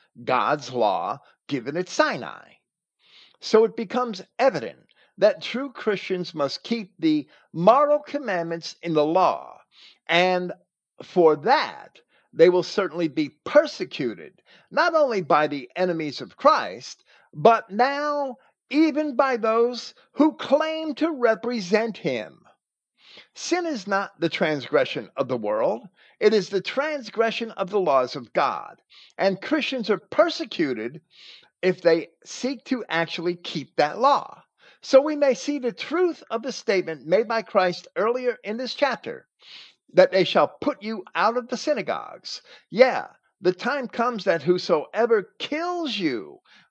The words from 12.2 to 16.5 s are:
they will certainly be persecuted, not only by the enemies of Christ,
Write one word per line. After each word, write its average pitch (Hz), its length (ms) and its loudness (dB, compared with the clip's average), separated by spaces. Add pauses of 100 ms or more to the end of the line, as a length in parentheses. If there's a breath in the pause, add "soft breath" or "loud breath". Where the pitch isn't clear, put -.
they 170 180 8
will 180 120 2
certainly 170 460 -4
be 143 220 -4 (140)
persecuted, 139 1000 -2 (280 soft breath)
not 330 240 0
only 254 280 0
by 151 240 2
the 143 280 -8
enemies 165 460 -4
of 117 160 -14
Christ, 127 680 -2 (300 soft breath)